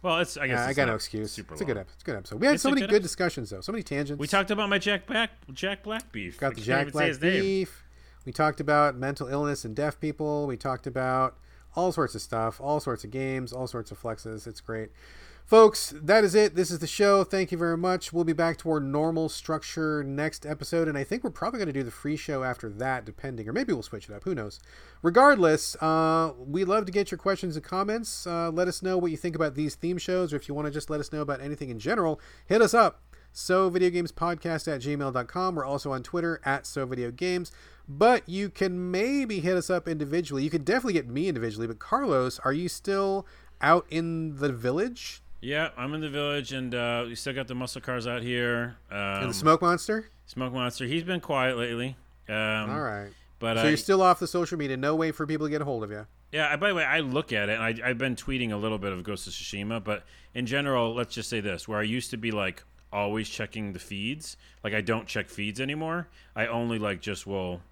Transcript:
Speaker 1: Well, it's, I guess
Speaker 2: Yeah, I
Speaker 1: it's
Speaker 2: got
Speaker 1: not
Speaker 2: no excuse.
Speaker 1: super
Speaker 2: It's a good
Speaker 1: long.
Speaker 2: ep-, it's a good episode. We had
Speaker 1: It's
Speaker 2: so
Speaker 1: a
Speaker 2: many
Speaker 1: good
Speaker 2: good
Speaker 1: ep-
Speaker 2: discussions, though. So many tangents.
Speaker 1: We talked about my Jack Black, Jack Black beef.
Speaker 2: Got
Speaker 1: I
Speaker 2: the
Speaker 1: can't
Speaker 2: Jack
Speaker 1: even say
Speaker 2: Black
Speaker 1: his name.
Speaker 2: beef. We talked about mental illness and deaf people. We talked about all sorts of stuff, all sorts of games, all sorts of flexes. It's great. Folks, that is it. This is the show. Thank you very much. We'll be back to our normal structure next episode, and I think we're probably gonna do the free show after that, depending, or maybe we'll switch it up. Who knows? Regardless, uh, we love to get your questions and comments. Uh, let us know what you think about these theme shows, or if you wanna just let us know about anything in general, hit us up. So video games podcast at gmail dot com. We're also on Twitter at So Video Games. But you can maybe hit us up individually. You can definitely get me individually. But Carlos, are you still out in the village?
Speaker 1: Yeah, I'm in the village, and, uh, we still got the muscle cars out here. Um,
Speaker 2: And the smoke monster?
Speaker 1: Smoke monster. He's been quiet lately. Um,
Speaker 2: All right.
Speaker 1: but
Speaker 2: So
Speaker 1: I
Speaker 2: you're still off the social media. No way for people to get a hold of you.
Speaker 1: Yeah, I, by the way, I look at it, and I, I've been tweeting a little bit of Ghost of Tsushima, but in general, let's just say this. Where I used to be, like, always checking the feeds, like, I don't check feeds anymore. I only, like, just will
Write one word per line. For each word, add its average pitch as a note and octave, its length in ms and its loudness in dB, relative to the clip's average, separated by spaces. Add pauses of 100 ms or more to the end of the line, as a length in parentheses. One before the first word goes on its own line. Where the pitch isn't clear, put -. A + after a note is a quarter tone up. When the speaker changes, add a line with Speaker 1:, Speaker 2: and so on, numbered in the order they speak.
Speaker 1:
Well, E3+ 180 2
it's, E3+ 180 0
I C#3 100 -2
guess B2+ 100 2
Speaker 2:
Yeah, A#2+ 80 2
I C3 40 0
Speaker 1:
it's C3+ 80 0
Speaker 2:
got C#3 80 4
Speaker 1:
not A#2+ 60 2
Speaker 2:
no A2 40 0
excuse. G#2+ 360 -6
Speaker 1:
super F#2 220 -12
Speaker 2:
It's - 80 -6
a F#3+ 40 -2
good C3 120 0
Speaker 1:
long. G2 40 -6
Speaker 2:
ep-, F#2 120 -12
it's - 100 -20
a - 20 -10
good A2 100 -4
episode. G#2+ 240 -8
We G3+ 80 2
had D4 80 6
Speaker 1:
It's - 80 -4
Speaker 2:
so C4+ 60 6
Speaker 1:
a - 40 6
Speaker 2:
many C#4 80 4
Speaker 1:
good G3 100 -2
Speaker 2:
good - 60 6
Speaker 1:
ep- G#3+ 40 6
Speaker 2:
discussions, E3 480 -2
though. F#2+ 120 -10
So - 100 -8
many A3 120 -4
tangents. C#3+ 360 -4
Speaker 1:
We D3 80 -4
talked G3 240 2
about G#3 180 0
my G3+ 80 4
Jack G3+ 300 0
Black, A3+ 240 0 (220)
Jack F#3+ 300 -4
Black A3 280 -8
beef. G2 280 -8
Speaker 2:
Got C#3 80 0
Speaker 1:
I - 20 2
Speaker 2:
the - 80 -6
Speaker 1:
can't A2 80 -8
Speaker 2:
Jack C3+ 160 2
Speaker 1:
even C#3+ 120 -4
say D3+ 40 -2
Speaker 2:
Black D3+ 100 2
Speaker 1:
his C#3 140 -2
name. F3 200 2
Speaker 2:
beef. F#3+ 420 -2 (420)
We B2+ 60 -10
talked D3+ 280 0
about D3 360 4
mental C3+ 320 -4
illness C#3+ 380 -2
and A2 100 -6
deaf D3 240 -2
people. D3 480 -2
We B2+ 100 -4
talked C3 280 -4
about C3 500 0 (400)
all F3+ 160 2
sorts D#3 240 0
of G#2+ 60 -6
stuff, A2+ 400 -2
all D3 180 0
sorts B2 240 -4
of G#2 80 -12
games, C3 400 -4
all B2+ 160 -6
sorts A#2 240 -8
of - 100 -14
flexes. A2 460 -8
It's A2 140 -14
great. A2 280 -6 (560)
Folks, G#3+ 560 10
that G3+ 220 8
is F#3 100 4
it. G#3 220 6
This E3+ 160 2
is E3+ 80 -4
the D#3 80 -4
show. G3+ 360 6
Thank F#3+ 280 0
you F3+ 80 -2
very E3+ 180 2
much. F#3 340 0
We'll E3+ 120 2
be E3 100 2
back E3 260 2
to D#3+ 120 -2
our D#3 80 4
normal D#3 500 0
structure D#3 720 -2
next C#3+ 400 -4
episode, D3+ 440 0
and D3 100 -2
I C#3 60 -2
think A3+ 200 -4
we're B3 60 -2
probably A#3 300 -4
gonna F3 120 -2
do C3+ 120 -2
the A#2 80 -6
free D3 260 -4
show C#3 260 -4
after B2 240 -4
that, A#2+ 380 -4
depending, A2+ 420 -10
or A#2+ 60 -6
maybe A#3+ 180 -2
we'll A#2+ 120 -2
switch - 260 -12
it G#2 60 -14
up. G2+ 80 -14
Who F#3 100 -2
knows? G#2+ 260 -6 (440)
Regardless, F3 800 6
uh, D#3+ 560 4
we C#3+ 260 -2
love G3+ 220 2
to F#3 40 -8
get G3+ 200 0
your F3 80 -8
questions F#3 360 -2
and D3+ 80 -6
comments. G#3 640 -2
Uh, E3+ 240 -2
let F3 180 2
us - 140 -4
know F#3 160 0
what F3 140 2
you D#3 60 -4
think E3+ 180 -4
about D#3 180 2
these D3+ 220 -2
theme F3 240 -2
shows, F3+ 340 0
or - 40 -2
if C3+ 100 -6
you C#3+ 80 -4
wanna D3+ 160 -2
just D3 180 -6
let D3+ 100 -2
us D3 140 -6
know D3+ 80 -2
about C#3 200 -4
anything C#3+ 280 -8
in A#2 80 -8
general, D#3 420 0 (280)
hit G#3 120 6
us A3 140 6
up. A3 280 6 (300)
So F#3 380 2
video F3+ 220 4
games F3 200 -2
podcast E3+ 560 -2
at C#3+ 140 -2
gmail C#3 320 -2
dot B2 140 -2
com. F#3 260 -2
We're D3 120 -2
also C#3 260 -2
on C3 100 -4
Twitter E3+ 420 -2
at C#3 220 0
So C3+ 220 -4
Video B2 240 -4
Games. F3+ 400 -2 (360)
But G3+ 400 6
you F#3+ 220 -4
can F3+ 400 -2
maybe A3 520 0
hit F3+ 140 2
us F3 140 0
up F3+ 180 0
individually. D3+ 560 -2
You D3+ 60 0
can D#3 140 0
definitely A3+ 300 2
get C#3+ 140 2
me C#3 200 -2
individually. A2+ 400 -2
But A2+ 100 -6
Carlos, C#3+ 600 0
are C3+ 140 0
you F3 140 -2
still G3 600 -2 (340)
out E3 300 6
in D#3+ 460 -2
the C#3+ 140 2
village? C#3 680 -2 (200)
Speaker 1:
Yeah, D3 360 -2
I'm C3 160 -4
in D#3 80 -4
the D#3 80 -4
village, C#3+ 440 -2
and, B2+ 200 -6
uh, A#2+ 320 0
we A#2 80 -10
still C3 220 -6
got C3 120 -6
the C3 60 -8
muscle B2+ 280 -6
cars B2 260 -4
out A#2+ 160 -4
here. A#2+ 540 -2 (120)
Um, G2 80 -8
Speaker 2:
And G2 320 -2
the A#2 60 -4
smoke D#3 260 6
monster? F3+ 480 0 (160)
Speaker 1:
Smoke B2+ 280 -6
monster. B2 320 -4
He's D#3 180 -2
been F3+ 160 -2
quiet C3 380 0
lately. A#2+ 380 -4 (320)
Um, G#2+ 440 0
Speaker 2:
All D3 100 -2
right. G2+ 280 -6 (280)
Speaker 1:
but A2+ 200 0
Speaker 2:
So A2+ 60 4
Speaker 1:
I D3+ 40 6
Speaker 2:
you're D3+ 100 4
still F#3+ 240 4
off F3+ 180 8
the F#3 60 -2
social F3 320 -2
media. C3+ 200 -2
No C#3+ 180 2
way D#3+ 160 2
for D3+ 160 -4
people D3+ 180 -2
to D3 60 -2
get D3+ 100 -2
a C#3+ 40 -4
hold A#2+ 180 -4
of G#2 80 -8
you. G#2+ 160 -10 (240)
Speaker 1:
Yeah, D3+ 200 2
I, D3 40 2
by F#3+ 140 2
the F#3+ 60 0
way, D#3+ 100 2
I D3+ 160 2
look C#3 300 -2
at G#2 180 0
it, A2 100 0
and - 20 -2
I, A2+ 140 0 (120)
I've B2 120 -2
been B2+ 160 0
tweeting B2 360 -4
a G#2 60 -2
little G#2+ 220 -2
bit G2 140 -4
of F2+ 100 -6
Ghost G2+ 240 -8
of F2+ 60 -10
Tsushima, G#2 500 -6
but G#2 200 -4 (300)
in B2 140 -4
general, B2+ 480 0
let's A#2+ 180 -4
just A2+ 160 -8
say A2+ 120 -2
this. G2 260 -4
Where G#2+ 120 -2
I G#2+ 40 0
used A#2 260 -2
to B2+ 80 -8
be, A2+ 140 -4
like, G2 320 -2 (280)
always G#2 380 -2
checking G#2 440 -8
the F2+ 60 -10
feeds, A2+ 580 -8 (260)
like, G#2+ 100 -2
I G#2+ 80 2
don't A2 240 -2
check - 240 -4
feeds G#2 320 -6
anymore. D#3+ 460 -4 (280)
I A2+ 120 0
only, A#2 320 -2
like, G2+ 220 -2
just G2+ 260 -8
will F#2 340 -4 (100)